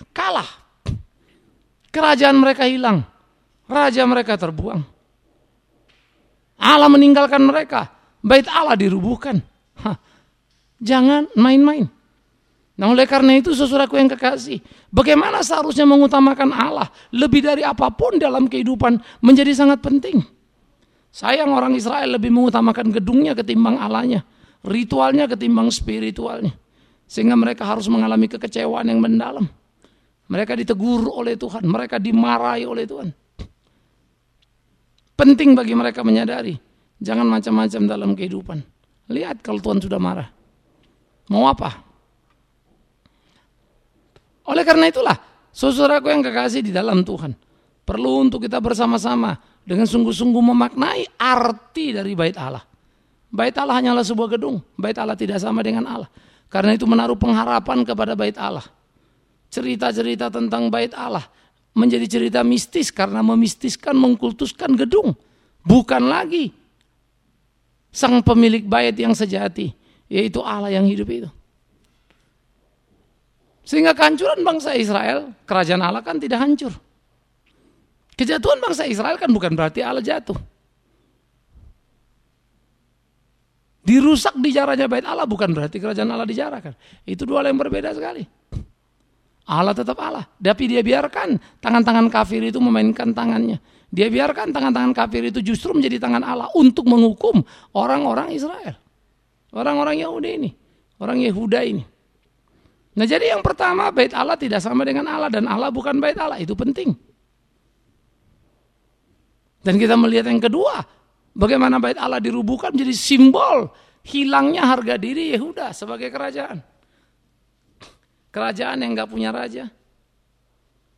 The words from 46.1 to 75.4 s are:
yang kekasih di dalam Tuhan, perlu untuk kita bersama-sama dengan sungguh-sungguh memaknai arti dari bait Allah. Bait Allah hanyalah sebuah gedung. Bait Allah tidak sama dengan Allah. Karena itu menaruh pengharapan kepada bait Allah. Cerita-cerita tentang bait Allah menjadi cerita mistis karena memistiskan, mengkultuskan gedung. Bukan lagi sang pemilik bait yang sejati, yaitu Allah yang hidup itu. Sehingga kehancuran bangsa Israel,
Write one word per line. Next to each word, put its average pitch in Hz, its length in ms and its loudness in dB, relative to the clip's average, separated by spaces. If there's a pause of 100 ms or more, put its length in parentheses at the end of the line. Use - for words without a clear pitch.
yang 302 100 2
kekasih 247 460 -2
di 196 80 -4
dalam 185 320 0
Tuhan, 160 240 -8 (560)
perlu 262 400 0
untuk 240 160 -2
kita 240 160 -6
bersama-sama 233 800 -2 (240)
dengan 196 240 0
sungguh-sungguh 233 560 0
memaknai 240 720 0
arti 247 800 -2
dari 196 240 -6
bait 165 160 0
Allah. 135 320 -12 (640)
Bait 233 240 -2
Allah 277 240 0
hanyalah 247 240 2
sebuah 220 320 -4
gedung. 220 400 -4
Bait 214 240 -6
Allah 220 160 -4
tidak 202 240 -6
sama 220 240 -4
dengan 226 240 -4
Allah. - 240 -12 (400)
Karena 202 240 2
itu 226 160 0
menaruh 233 260 2
pengharapan 233 720 0
kepada 220 320 -4
bait 208 160 -2
Allah. 202 320 -10 (800)
Cerita-cerita 240 800 -4
tentang 233 400 -4
bait 233 240 -2
Allah 233 320 -8 (500)
menjadi 233 320 2
cerita 233 400 -2
mistis 247 480 -2
karena 202 260 -4
memistiskan, 226 800 0
mengkultuskan 247 800 0
gedung. 277 340 0 (540)
Bukan 247 400 4
lagi 320 480 -4 (1400)
sang 247 320 2
pemilik 226 400 4
bait 226 320 0
yang 226 180 0
sejati, 196 640 -4 (320)
yaitu 202 340 -4
Allah 208 300 -6
yang 196 160 2
hidup 202 240 -2
itu. 233 200 -10 (2250)
Sehingga 311 300 2
kehancuran 330 480 2
bangsa 311 340 -2
Israel, 220 560 -2 (140)